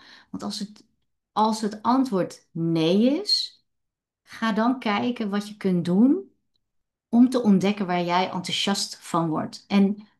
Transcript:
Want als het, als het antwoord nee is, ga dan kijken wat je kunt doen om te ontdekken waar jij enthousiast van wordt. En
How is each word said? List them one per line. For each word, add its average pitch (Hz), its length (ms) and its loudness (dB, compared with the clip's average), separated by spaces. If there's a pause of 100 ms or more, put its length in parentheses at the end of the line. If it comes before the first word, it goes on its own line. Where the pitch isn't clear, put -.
(300)
Want 196 120 -10
als 208 160 -8
het, - 260 -12 (480)
als 214 280 0
het 214 220 -6
antwoord 240 720 -2
nee 165 680 2
is, - 440 -6 (580)
ga - 300 -4
dan 233 260 0
kijken 226 520 -4
wat 202 180 -4
je - 80 -18
kunt 180 280 0
doen 247 460 2 (800)
om 247 220 6
te 254 120 0
ontdekken 202 440 2
waar 175 180 -2
jij 180 260 0
enthousiast - 720 -4
van 165 280 -2
wordt. - 400 -6
En 196 400 2 (100)